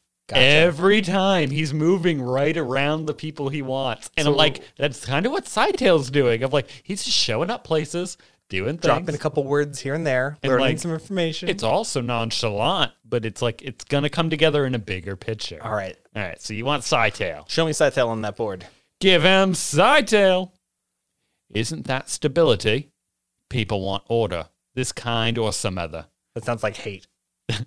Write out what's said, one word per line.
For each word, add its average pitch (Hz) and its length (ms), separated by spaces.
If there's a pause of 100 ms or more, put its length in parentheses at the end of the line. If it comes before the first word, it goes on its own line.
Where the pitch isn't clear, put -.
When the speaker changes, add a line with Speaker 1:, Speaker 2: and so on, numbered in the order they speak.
(280)
Speaker 1:
Gotcha. 131 140
Speaker 2:
Every 165 600
time 185 480
he's 151 240
moving 165 480
right 135 340
around 147 500
the 147 80
people 156 340
he 143 140
wants. 131 540
And 147 120
I'm 147 60
Speaker 1:
So 143 40
Speaker 2:
like, 151 240 (140)
that's 139 280
kind 151 220
of 269 60
what 381 160
Scytale's 202 640
doing. 127 340
I'm 135 80
like, 143 160 (160)
he's 196 180
just - 140
showing 131 340
up 247 140
places, 165 520 (320)
doing 101 300
things. - 60
Speaker 1:
Dropping 151 320
a - 20
couple 151 240
words 143 380
here 135 140
and 165 120
there, 135 380
Speaker 2:
And, 131 80
Speaker 1:
learning 131 140
Speaker 2:
like, 123 120
Speaker 1:
some 165 140
information. 165 560
Speaker 2:
it's 190 160
also 147 360
nonchalant, 117 920 (120)
but 113 200
it's 113 180
like, 117 200
it's 131 220
gonna 147 260
come 165 200
together 147 360
in 127 100
a - 20
bigger 92 380
picture. 107 480
Speaker 1:
All 113 100
right. 95 220 (180)
Speaker 2:
All 107 80
right, 90 180
so - 140
you 110 100
want 139 200
Scytale. 104 640
Speaker 1:
Show 165 180
me 156 60
Scytale 139 360
on 113 140
that 104 140
board. 98 300 (340)
Speaker 2:
Give 180 240
him 190 300
Scytale. 196 1000 (1000)
Isn't 131 340
that 135 220
stability? 135 840 (580)
People 104 360
want 95 240
order, 98 400 (260)
this 127 180
kind 117 460
or 110 140
some 95 260
other. 82 280 (280)
Speaker 1:
That 113 100
sounds 120 180
like 104 140
hate. 98 300 (220)
Speaker 2:
<laughs> - 220
I 110 160